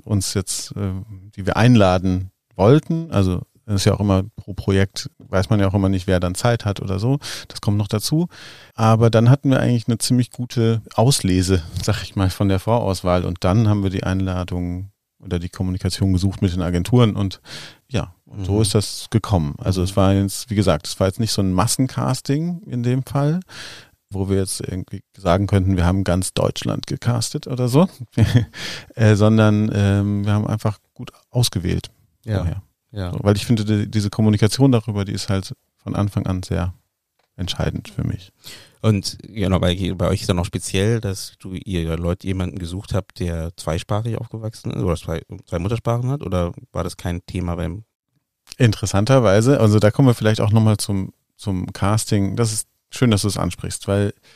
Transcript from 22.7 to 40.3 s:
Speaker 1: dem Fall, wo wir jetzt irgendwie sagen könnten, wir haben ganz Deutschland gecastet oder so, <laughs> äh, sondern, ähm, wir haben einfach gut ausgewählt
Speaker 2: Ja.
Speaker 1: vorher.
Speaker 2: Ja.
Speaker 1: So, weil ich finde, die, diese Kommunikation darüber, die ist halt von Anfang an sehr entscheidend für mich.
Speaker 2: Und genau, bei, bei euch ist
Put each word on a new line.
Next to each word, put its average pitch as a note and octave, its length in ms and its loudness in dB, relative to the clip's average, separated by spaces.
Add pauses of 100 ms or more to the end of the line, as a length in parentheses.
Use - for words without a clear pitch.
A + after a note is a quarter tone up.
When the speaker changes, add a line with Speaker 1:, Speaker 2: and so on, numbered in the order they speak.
Speaker 1:
dem B2+ 180 0
Fall, C#3+ 380 -2 (680)
wo G2 180 -4
wir G2 80 2
jetzt F#2+ 240 -2
irgendwie F#2+ 420 -8 (140)
sagen F#2+ 320 2
könnten, F#2+ 280 4
wir F2 100 4
haben F#2+ 180 2
ganz F2+ 300 0
Deutschland - 520 -2
gecastet A#2+ 640 -4
oder B2 180 -2
so, C#3+ 220 4 (260)
<laughs> - 800 0
äh, G#2+ 220 6
sondern, G#2+ 580 4
ähm, G2+ 520 2
wir G#2 60 2
haben G#2 140 2
einfach A2 320 -2 (160)
gut - 160 -16 (200)
ausgewählt F2+ 600 -2 (340)
Speaker 2:
Ja. G#2+ 140 -2
Speaker 1:
vorher. F2+ 240 -4 (300)
Speaker 2:
Ja. F#2+ 200 -6
Speaker 1:
So, G#2 100 -6
weil G2+ 140 4
ich G2+ 100 -6
finde, G#2+ 180 2
die, G#2 260 0
diese G#2 200 0
Kommunikation G#2+ 600 2
darüber, G#2+ 340 0
die G2+ 80 -8
ist G#2 160 -8
halt F#2+ 260 -4 (240)
von - 180 -8
Anfang G2+ 300 -2
an F#2 160 -4
sehr F2+ 320 -4 (640)
entscheidend - 520 -6
für - 180 -6
mich. - 260 -8 (480)
Speaker 2:
Und G#2 420 0
genau, F#2 360 0
bei, F#2 160 2 (200)
bei F2 140 -2
euch A2+ 140 0
ist G#2+ 80 -2